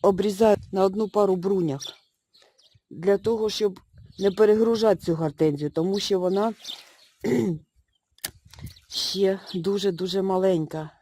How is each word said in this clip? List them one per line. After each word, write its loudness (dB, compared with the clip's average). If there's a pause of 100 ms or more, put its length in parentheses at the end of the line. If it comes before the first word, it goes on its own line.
Обрізаю 2 (160)
на 2
одну -2
пару 2
бруньок -2 (1080)
для 0
того, -2
щоб -4 (380)
не 2
перегружати 4
цю 0
гортензію, 0
тому -2
що -2
вона 0 (720)
<clears throat> 0 (1300)
Ще -2 (140)
дуже-дуже -2
маленька. 0 (120)